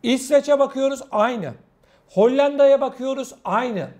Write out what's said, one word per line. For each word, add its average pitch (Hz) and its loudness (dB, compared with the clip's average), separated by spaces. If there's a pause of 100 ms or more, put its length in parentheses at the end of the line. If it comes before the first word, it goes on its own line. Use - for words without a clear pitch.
İsveç'e 277 0
bakıyoruz, 269 -2
aynı. 214 -2 (540)
Hollanda'ya 277 4
bakıyoruz, 254 -8 (100)
aynı. 208 -4 (120)